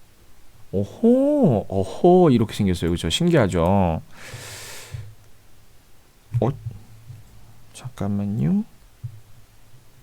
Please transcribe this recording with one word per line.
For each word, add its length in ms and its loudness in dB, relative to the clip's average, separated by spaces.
오호, 960 2
오호, 640 4
이렇게 240 2
생겼어요. 360 0
그죠? 180 -2
신기하죠? 920 2
어? 80 2
잠깐만요. 920 -4